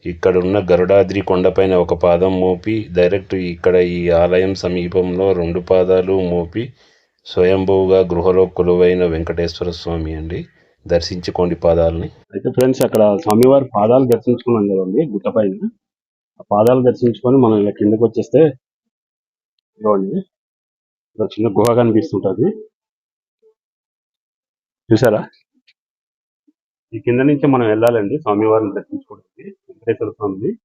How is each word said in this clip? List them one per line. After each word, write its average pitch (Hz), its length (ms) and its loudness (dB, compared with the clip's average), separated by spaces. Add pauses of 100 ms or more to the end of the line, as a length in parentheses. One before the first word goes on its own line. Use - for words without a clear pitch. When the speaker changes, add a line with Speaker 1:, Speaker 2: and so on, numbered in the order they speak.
(120)
Speaker 1:
ఇక్కడున్న 90 460 0 (120)
గరుడాద్రి 92 500 2 (100)
కొండపైన 92 440 2 (100)
ఒక 87 100 -2 (100)
పాదం 87 280 2 (100)
మోపి, 92 340 -2 (220)
డైరెక్ట్ 95 360 0 (200)
ఇక్కడ 90 200 0 (220)
ఈ - 20 -4 (220)
ఆలయం 90 320 2 (100)
సమీపంలో 90 640 -2 (140)
రెండు 85 200 -4 (100)
పాదాలు 92 440 2 (160)
మోపి, 87 320 -4 (720)
స్వయంభూగా 95 680 2 (120)
గృహలో 92 320 2 (140)
కొలువైన 90 460 2 (100)
వెంకటేశ్వర 82 560 -6 (100)
స్వామి 80 400 -6
అండి. 85 200 -8 (520)
దర్శించుకోండి 87 720 -4
పాదాలని. 82 440 0 (260)
Speaker 2:
అయితే 101 220 -6
ఫ్రెండ్స్, 127 300 0
అక్కడ 110 160 0 (220)
స్వామివారి 127 500 4
పాదాలు 117 380 2
దర్శించుకున్నాం 120 580 0
కదండి 95 300 -2 (140)
గుట్టపైన. 107 540 -4 (720)
ఆ - 20 -20 (100)
పాదాలు 120 360 2
దర్శించుకొని 123 560 0
మనం 110 180 4
ఇలా 104 180 0
కిందకు 107 260 2
వచ్చేస్తే, 113 340 0 (1300)
ఇదిగోండి, 104 400 -2 (960)
ఇక్కడ 107 240 -6
చిన్న 110 140 -2 (100)
గుహ 113 220 2
కనిపిస్తుంటది, 117 680 0 (2500)
చూసారా? 110 340 2 (1700)
ఈ 113 140 -12
కింద 123 220 0
నుంచి 147 260 0
మనం 123 180 0
వెళ్ళాలండి 113 500 0
స్వామివారిని 107 560 0
దర్శించుకోవడానికి, - 680 -16 (240)
వెంకటేశ్వర - 480 -6
స్వామిని. 104 340 -6 (140)